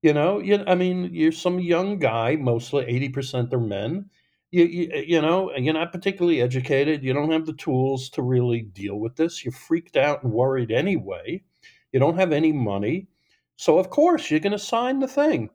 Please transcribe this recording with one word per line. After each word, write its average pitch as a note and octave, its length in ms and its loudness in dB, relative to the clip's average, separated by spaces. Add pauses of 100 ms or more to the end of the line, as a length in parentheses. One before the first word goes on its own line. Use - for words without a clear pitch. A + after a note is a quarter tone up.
You D#3 100 6
know, F3 260 2
you, G3+ 260 2
I F3+ 80 2
mean, F3+ 400 0
you're D#3+ 180 2
some F3+ 280 -2
young F3+ 400 0
guy, A#2 360 0
mostly B2 500 -2
eighty B2+ 240 -2
percent B2+ 440 -4
are B2+ 60 0
men. A#2 500 -4 (400)
You, F3 160 4
you, E3+ 400 -4
you E3 160 2
know, F3 340 0
you're C#3 200 0
not E3 180 -4
particularly F3 480 0
educated. C3+ 600 0
You C3 100 0
don't D3 180 0
have D#3+ 140 0
the D#3 80 -6
tools C3 560 -2
to - 120 -6
really B2 420 0
deal G2+ 360 -8
with A#2 160 -6
this. E3 300 -2
You're B2+ 80 -6
freaked - 420 -4
out C#3+ 280 2
and A#2 100 -2
worried B2 380 0
anyway. A#2 720 -4 (500)
You C3 60 2
don't D#3+ 180 2
have F3+ 160 2
any D#3 180 2
money. A#2 560 -2 (480)
So, D#3 220 4
of F#3 140 2
course, D#4+ 380 4
you're D3+ 100 2
gonna G3+ 180 0
sign B3 420 -2
the C4 80 -2
thing. C4 480 0